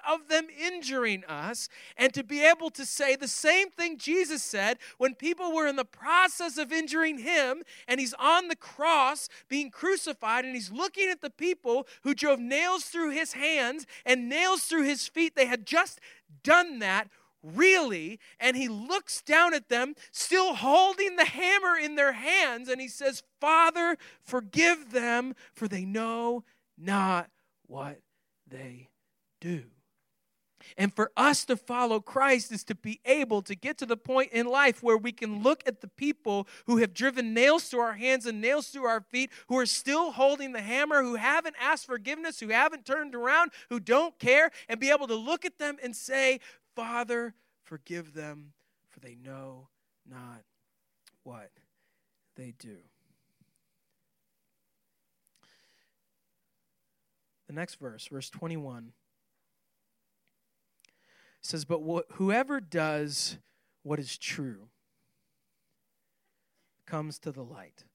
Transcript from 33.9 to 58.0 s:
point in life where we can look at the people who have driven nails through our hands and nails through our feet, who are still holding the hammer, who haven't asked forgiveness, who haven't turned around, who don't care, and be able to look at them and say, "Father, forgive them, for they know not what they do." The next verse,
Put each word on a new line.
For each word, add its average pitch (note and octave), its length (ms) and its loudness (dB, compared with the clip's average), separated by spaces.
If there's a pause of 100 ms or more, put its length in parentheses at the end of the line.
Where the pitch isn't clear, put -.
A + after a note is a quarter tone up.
point C4 340 0
in A#3 140 0
life B3+ 380 2
where A#3 120 6
we A3+ 160 0
can G#3+ 300 -6
look C#4 240 2
at - 160 -4
the G3+ 60 -16
people G#3 600 -4 (200)
who A#3 100 4
have G#3+ 160 2
driven A#3+ 400 -2
nails C#4+ 360 4
through B3 100 -4
our A3+ 160 0
hands B3 320 0
and A3 120 -6
nails C4 280 0
through C4+ 180 -8
our A3+ 160 0
feet, B3+ 300 -4 (160)
who B3 100 2
are B3+ 80 2
still D4 460 0
holding C4+ 400 2
the A3+ 100 -8
hammer, C#4 400 2
who A#3+ 140 0
haven't D4 440 0
asked C#4+ 280 0
forgiveness, C#4 520 -8
who G#3+ 100 -8
haven't C4+ 360 2
turned C#4+ 300 -4
around, C#4 360 2 (200)
who A#3+ 80 -4
don't C4+ 400 2
care, C#4+ 320 4 (180)
and A3+ 100 -6
be C4+ 120 2
able C#4+ 160 2
to A3+ 80 -2
look B3 280 -4
at F#4 140 -8
them D4 240 -6
and B3 140 -10
say, C4 440 0 (340)
"Father, A#3 600 -4 (300)
forgive D#3+ 500 -12
them, D3 400 -14 (340)
for - 140 -20
they B2 140 -20
know C3 520 -18 (380)
not B2 400 -20 (800)
what A2 280 -20 (840)
they B2 220 -16
do." G#2+ 200 -20 (4000)
The D3 60 -18
next E3+ 220 -10
verse, - 320 -16